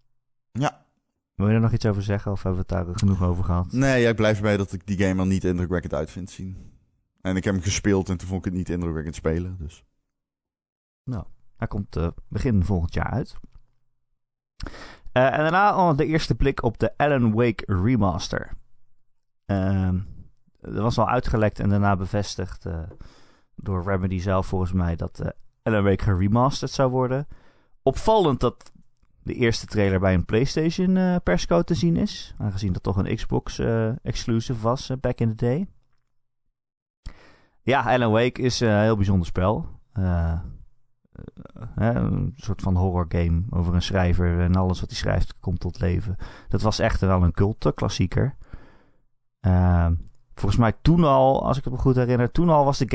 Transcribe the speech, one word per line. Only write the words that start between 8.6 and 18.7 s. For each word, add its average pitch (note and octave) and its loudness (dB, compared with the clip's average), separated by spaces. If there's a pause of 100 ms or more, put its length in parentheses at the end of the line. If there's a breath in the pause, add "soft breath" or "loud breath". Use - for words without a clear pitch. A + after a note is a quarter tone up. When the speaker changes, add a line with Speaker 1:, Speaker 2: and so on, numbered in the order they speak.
Speaker 1:
indrukwekkend E2 -4
spelen, F2 -4
dus. D2+ -14 (1200)
Speaker 2:
Nou, A#2 -8 (320)
hij A2+ -6
komt, - -8
eh, E2 -2 (200)
begin G#2 0
volgend F2 0
jaar - -2
uit. - -4 (1800 loud breath)
Eh, B2+ 4
en C3+ 0
daarna F3+ 2
al F3 2
de D3+ 0
eerste D#3 0
blik C#3 0
op A2+ -2
de - -2
Alan C3 2
Wake A2+ 2
remaster. G2 0 (960)